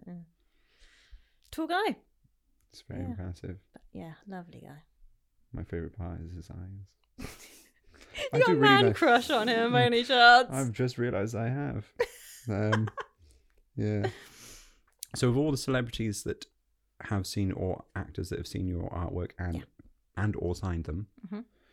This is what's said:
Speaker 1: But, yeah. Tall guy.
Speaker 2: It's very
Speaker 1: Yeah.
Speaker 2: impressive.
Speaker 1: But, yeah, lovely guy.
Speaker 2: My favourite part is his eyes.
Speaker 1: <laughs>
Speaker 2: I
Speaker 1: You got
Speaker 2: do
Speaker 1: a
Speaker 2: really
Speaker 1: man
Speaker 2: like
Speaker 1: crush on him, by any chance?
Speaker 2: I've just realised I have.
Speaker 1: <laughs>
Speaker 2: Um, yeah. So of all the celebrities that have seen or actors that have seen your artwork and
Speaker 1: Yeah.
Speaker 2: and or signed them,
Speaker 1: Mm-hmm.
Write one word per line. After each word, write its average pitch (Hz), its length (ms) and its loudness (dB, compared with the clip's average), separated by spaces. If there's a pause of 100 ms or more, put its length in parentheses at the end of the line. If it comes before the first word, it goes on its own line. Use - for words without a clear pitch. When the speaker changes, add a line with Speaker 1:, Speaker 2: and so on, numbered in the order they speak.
Speaker 1:
But, 180 80 -16
yeah. 175 60 -14 (1300)
Tall 320 160 -6
guy. 349 300 -2 (760)
Speaker 2:
It's - 180 -20
very - 120 -10
Speaker 1:
Yeah. 90 80 -6
Speaker 2:
impressive. 90 480 -10 (160)
Speaker 1:
But, - 100 -20 (100)
yeah, 165 200 -14 (160)
lovely 180 320 -16
guy. - 220 -20 (720)
Speaker 2:
My 85 120 -10
favourite 85 320 -10
part 87 240 -10
is 85 140 -14
his 85 160 -16
eyes. - 760 -16
Speaker 1:
<laughs> - 1080 -14
Speaker 2:
I 480 40 0
Speaker 1:
You 494 80 8
got - 20 4
Speaker 2:
do 440 60 6
Speaker 1:
a - 40 6
Speaker 2:
really 440 40 4
Speaker 1:
man 403 280 8
Speaker 2:
like - 80 2
Speaker 1:
crush 247 340 6
on 233 180 2
him, 233 240 2
by 247 120 6
any 240 200 2
chance? 247 460 10
Speaker 2:
I've 131 220 -2
just 123 260 -2
realised 113 360 -2
I 113 140 -2
have. 131 380 -4 (120)
Speaker 1:
<laughs> 480 80 0 (420)
Speaker 2:
Um, 107 400 0 (880)
yeah. 107 320 -2 (1080)
So 123 140 0
of 120 100 2
all 147 140 0
the 131 40 -2
celebrities 120 680 -4
that - 220 -8 (560)
have 98 220 -4
seen 95 280 -2
or 92 320 -6 (100)
actors 95 360 -8
that - 100 -6
have - 80 -10
seen 92 180 -6
your 90 240 -6
artwork 90 480 -6
and 90 200 -6
Speaker 1:
Yeah. - 40 -10 (540)
Speaker 2:
and 107 180 -2
or 87 220 -4
signed 87 300 -4
them, 85 200 -8 (180)
Speaker 1:
Mm-hmm. 208 160 -12 (320)